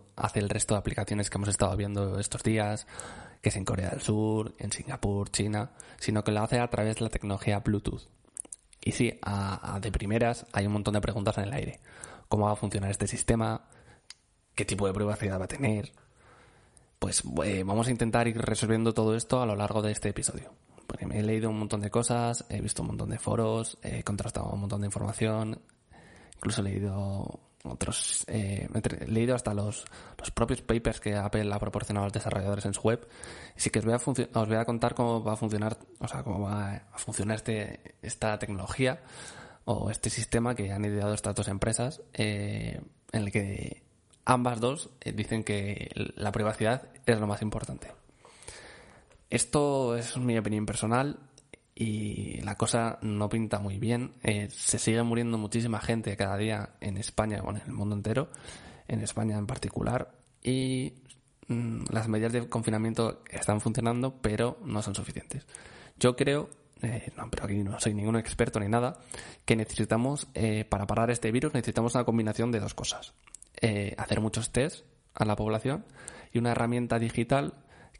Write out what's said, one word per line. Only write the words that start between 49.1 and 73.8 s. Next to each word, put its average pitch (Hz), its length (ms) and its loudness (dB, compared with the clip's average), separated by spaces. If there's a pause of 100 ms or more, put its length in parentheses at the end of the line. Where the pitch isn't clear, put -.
Esto 135 640 4
es 117 220 -4
mi 123 200 2
opinión 107 300 2
personal 120 540 2 (560)
y 104 640 -2
la 101 160 -4
cosa 117 460 0
no 104 260 0
pinta 110 320 0
muy 98 180 -4
bien. 120 360 0 (100)
Eh, 104 260 0
se - 300 -2
sigue 113 240 4
muriendo 117 340 0
muchísima 110 400 0
gente 110 380 -2
cada 98 220 0
día 107 320 -2 (100)
en 98 160 -4
España, 107 440 0
bueno, 101 200 -4
en - 60 -12
el - 60 -6
mundo 104 220 -2
entero, 107 360 0 (580)
en 113 120 -2
España 110 380 -2
en 104 80 -2
particular, - 640 -2 (320)
y, 131 640 -2 (420)
mm, 117 440 -2
las 113 180 0
medidas 113 240 2
de 120 160 -2
confinamiento 113 840 0
están 107 300 0
funcionando, 120 600 0
pero 113 440 0
no 107 180 -2
son 101 140 -4
suficientes. - 500 -8 (540)
Yo 123 160 6
creo, 139 340 2 (320)
eh, 117 340 -4
no, 107 140 -8
pero - 140 -4
aquí 101 180 0
no 98 160 -4
soy 107 160 2
ningún 107 220 2
experto 117 420 0
ni 101 80 0
nada, 120 320 2 (460)
que 117 100 4
necesitamos, 113 800 0
eh, 107 300 0
para 101 220 0
parar 113 260 2
este 117 180 0
virus, 131 240 2
necesitamos 117 400 2
una 123 100 2
combinación 113 460 2
de 117 80 2
dos 104 160 -4
cosas. - 400 -6 (460)
Eh, 104 380 0